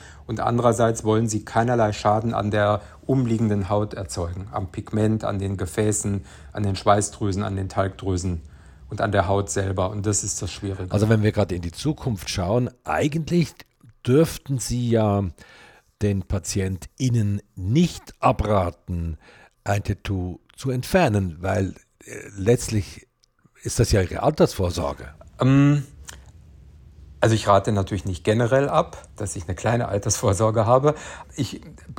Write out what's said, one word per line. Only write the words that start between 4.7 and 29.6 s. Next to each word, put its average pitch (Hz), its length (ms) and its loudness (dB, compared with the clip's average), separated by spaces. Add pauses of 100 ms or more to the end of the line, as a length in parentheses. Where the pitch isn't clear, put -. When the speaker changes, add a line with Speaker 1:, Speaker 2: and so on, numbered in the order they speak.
Speaker 1:
Pigment, 107 520 0
an 101 140 -4
den 95 180 -4
Gefäßen, 101 680 -2 (280)
an 104 100 -6
den 98 140 0
Schweißdrüsen, 101 640 0
an 98 140 -4
den 95 120 -4
Talgdrüsen 95 720 -2 (480)
und 107 120 -6
an 107 120 0
der 95 160 2
Haut 98 220 0
selber. 95 400 -2
Und 104 160 -6
das 107 180 -2
ist - 160 -6
das 95 100 -6
Schwierige. 95 400 -8
Speaker 2:
Also 107 180 2
wenn 110 140 4
wir 104 100 4
gerade 95 220 0
in 87 80 -4
die 85 100 -6
Zukunft - 580 -4
schauen, 104 400 0 (140)
eigentlich 147 680 0 (540)
dürften 139 520 2
Sie 120 300 -2
ja 104 360 4 (800)
den 98 200 2
PatientInnen 101 1160 -2 (140)
nicht 123 680 0
abraten, 90 960 0 (480)
ein 101 180 0
Tattoo 92 560 -4 (180)
zu 135 140 -6
entfernen, 110 720 2
weil, 95 340 0 (300)
äh, - 80 -20 (240)
letztlich 107 720 0 (540)
ist - 160 -4
das 120 140 2
ja 101 100 6
Ihre - 200 -4
Altersvorsorge. 90 920 0 (260)
Speaker 1:
Ähm, 139 440 6 (1400)
also 110 140 4
ich 104 140 0
rate 101 240 4
natürlich 98 320 -2
nicht 95 180 -6
generell 123 460 2
ab, - 480 -2
dass 101 180 -6
ich 90 100 -10
eine 92 100 -6
kleine 117 340 0